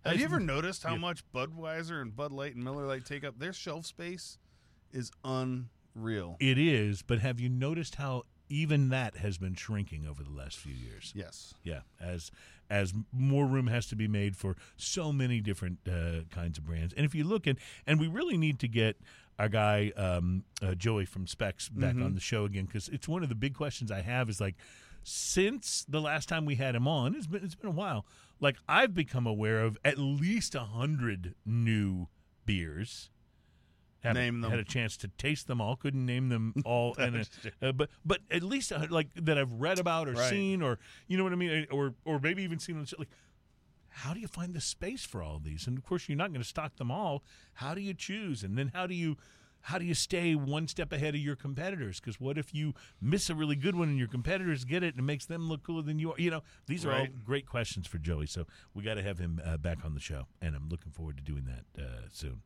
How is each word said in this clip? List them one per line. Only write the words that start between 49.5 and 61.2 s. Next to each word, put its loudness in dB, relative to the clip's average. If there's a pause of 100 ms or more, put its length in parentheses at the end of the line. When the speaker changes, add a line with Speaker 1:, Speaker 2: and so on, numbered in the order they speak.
Speaker 2:
how -2
do -2
you 0
stay 2
one 0
step -4
ahead 0
of 0
your -2
competitors? -4
'Cause -8
what -2
if -4
you 0 (260)
miss 2
a 0
really 2
good 2
one 4
and 2
your 2
competitors 0
get 0
it 0
and -6
it 2
makes -2
them -4
look -2
cooler -4
than -2
you 0
are? -6
You 4
know, -4 (240)
these -2
are 4
all 4
Speaker 1:
Right. -4
Speaker 2:
great -2
questions -2
for -6
Joey. 0
So -4 (280)
we -8
gotta -2
have -2
him, 0
uh, 0
back -2
on -4
the -4
show, -6 (140)
and -2
I'm -6
looking -6
forward -8
to -12